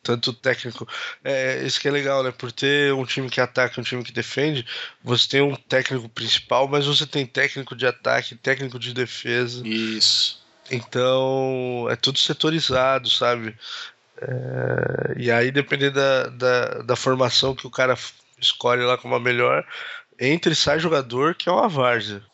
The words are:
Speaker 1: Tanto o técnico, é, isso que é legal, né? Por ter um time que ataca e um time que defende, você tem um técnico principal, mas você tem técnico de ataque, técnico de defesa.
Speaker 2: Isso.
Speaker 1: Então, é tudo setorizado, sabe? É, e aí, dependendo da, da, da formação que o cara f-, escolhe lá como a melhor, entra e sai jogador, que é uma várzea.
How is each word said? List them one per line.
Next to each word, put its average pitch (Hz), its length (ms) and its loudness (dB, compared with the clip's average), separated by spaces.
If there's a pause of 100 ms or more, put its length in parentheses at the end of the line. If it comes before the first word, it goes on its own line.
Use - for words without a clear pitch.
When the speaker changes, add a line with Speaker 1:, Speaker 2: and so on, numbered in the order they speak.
Speaker 1:
Tanto 120 280 -2
o 117 40 -6
técnico, 120 540 -4 (360)
é, 131 420 -2
isso 131 140 -2
que - 80 0
é 139 40 2
legal, 139 320 0
né? 127 80 -2
Por 123 220 -10
ter 143 400 2
um 131 120 -2
time 131 240 -4
que 131 120 0
ataca 123 360 2
e 127 40 -6
um - 20 -8
time 123 200 -4
que - 100 -12
defende, 135 520 -2 (380)
você 120 240 2
tem 139 140 4
um 143 140 2
técnico 127 520 -2
principal, 120 640 0
mas 143 160 2
você 147 200 2
tem 139 200 -2
técnico 135 500 -2
de 120 100 -2
ataque, 123 500 0
técnico 131 440 -2
de 120 140 -8
defesa. 123 760 -2
Speaker 2:
Isso. 110 720 0 (320)
Speaker 1:
Então, 131 1160 0
é 117 80 0
tudo 139 200 -2
setorizado, 135 920 0
sabe? 120 460 0 (680)
É, - 960 -2
e 120 140 0
aí, 120 200 4
dependendo 139 440 0
da, 135 320 2
da, 123 380 2 (180)
da 120 120 2
formação 131 580 2
que 127 140 -12
o 123 40 -14
cara 127 220 2
f-, - 200 -6 (260)
escolhe 123 440 2
lá 123 140 2
como 123 180 -4
a 117 40 2
melhor, 123 460 2 (540)
entra 156 340 2
e - 20 0
sai 147 240 2
jogador, 143 560 0
que - 140 -4
é - 20 2
uma 190 160 2
várzea. 120 540 0 (120)